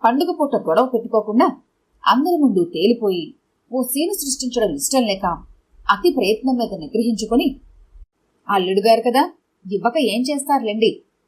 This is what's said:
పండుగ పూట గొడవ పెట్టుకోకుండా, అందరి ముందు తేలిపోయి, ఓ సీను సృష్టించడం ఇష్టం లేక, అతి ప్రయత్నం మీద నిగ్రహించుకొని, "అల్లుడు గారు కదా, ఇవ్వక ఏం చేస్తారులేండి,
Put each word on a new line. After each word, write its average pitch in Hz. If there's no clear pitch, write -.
పండుగ 311
పూట 277
గొడవ 208
పెట్టుకోకుండా, 226
అందరి 302
ముందు 214
తేలిపోయి, 190
ఓ 254
సీను 294
సృష్టించడం 240
ఇష్టం 247
లేక, 196
అతి 202
ప్రయత్నం 247
మీద 220
నిగ్రహించుకొని, 226
"అల్లుడు 190
గారు 226
కదా, 262
ఇవ్వక 226
ఏం 226
చేస్తారులేండి, 254